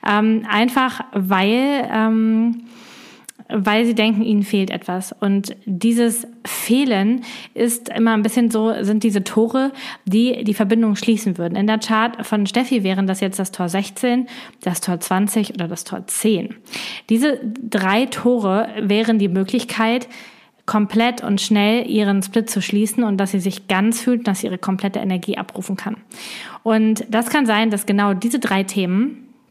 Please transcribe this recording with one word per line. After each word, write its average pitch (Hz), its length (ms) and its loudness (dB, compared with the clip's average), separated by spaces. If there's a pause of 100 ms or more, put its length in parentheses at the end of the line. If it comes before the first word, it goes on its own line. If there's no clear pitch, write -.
ähm, 220 400 2
einfach 240 540 2 (100)
weil, 208 800 2
ähm, 220 680 2 (880)
weil 214 360 2
sie 233 80 2
denken, 214 280 2
ihnen 214 200 2
fehlt 196 280 0
etwas. 185 480 -6
Und 196 460 0
dieses 226 640 0 (180)
Fehlen 240 800 2 (320)
ist 233 340 -2
immer 226 240 2
ein 214 100 2
bisschen 226 280 2
so, 220 320 2
sind 208 220 0
diese 202 200 2
Tore, 254 480 0 (320)
die 233 400 2
die 208 80 0
Verbindung 214 440 2
schließen 202 420 0
würden. 170 180 -2
In 196 100 2
der 220 120 4
Chart 226 480 -2
von 208 180 0
Steffi 240 380 0
wären 190 240 0
das 190 140 -2
jetzt 190 180 -2
das 185 120 -4
Tor 180 200 -4
sechzehn, 240 560 0 (340)
das 180 220 -4
Tor 175 180 -2
zwanzig 202 540 0
oder 175 120 -4
das 165 180 -8
Tor - 220 -10
zehn. - 500 -2 (520)
Diese 247 320 2 (220)
drei 208 420 0
Tore 226 640 0 (140)
wären 220 360 2
die 202 100 2
Möglichkeit, 226 800 -2 (580)
komplett 220 580 0
und 202 160 0
schnell 214 500 2
ihren 202 320 2
Split 220 280 -2
zu 202 100 -2
schließen 208 420 0
und 208 140 2
dass 190 140 0
sie 196 100 0
sich 190 260 -4
ganz 214 360 0
fühlt, 240 260 0
dass 190 120 -2
sie - 80 -4
ihre 185 100 -6
komplette 190 400 -2
Energie 185 400 -4
abrufen 190 380 -8
kann. 214 200 -8 (680)
Und 220 460 2
das 226 220 0
kann 294 160 2
sein, 220 240 2
dass 202 160 -4
genau 202 260 2
diese 233 280 -2
drei 196 240 0
Themen 196 600 -2 (260)